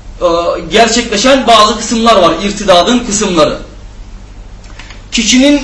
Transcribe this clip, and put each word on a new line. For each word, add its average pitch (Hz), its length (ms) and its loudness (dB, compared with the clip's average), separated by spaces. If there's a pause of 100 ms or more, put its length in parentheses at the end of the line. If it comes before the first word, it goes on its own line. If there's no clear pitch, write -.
(200)
e, 180 60 0 (460)
gerçekleşen 233 760 2
bazı 220 320 4
kısımlar 226 380 0
var, 180 160 2 (120)
irtidadın 196 540 2
kısımları. 180 600 -2 (1500)
Kişinin 254 520 2